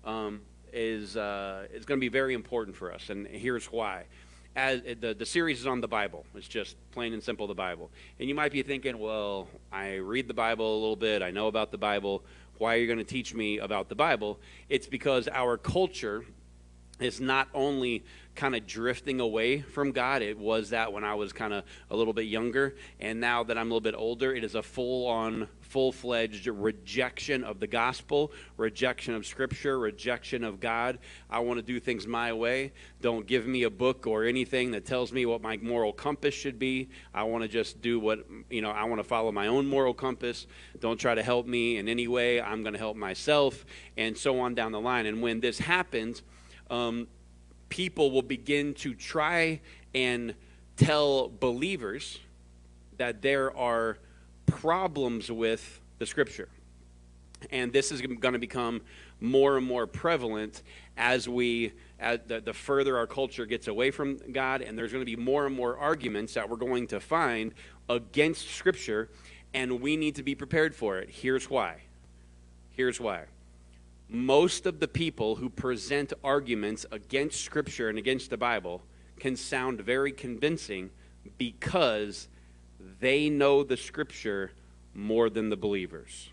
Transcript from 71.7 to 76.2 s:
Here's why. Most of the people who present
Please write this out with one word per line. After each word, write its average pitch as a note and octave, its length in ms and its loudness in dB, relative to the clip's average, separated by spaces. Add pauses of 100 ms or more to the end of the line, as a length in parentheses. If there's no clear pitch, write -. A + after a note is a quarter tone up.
Here's B2+ 300 0
why. F#2 240 -4 (840)
Most C3+ 540 4
of E3+ 160 -2
the D#3+ 80 2
people A2+ 480 0
who B2 140 -6
present C3 640 -2 (100)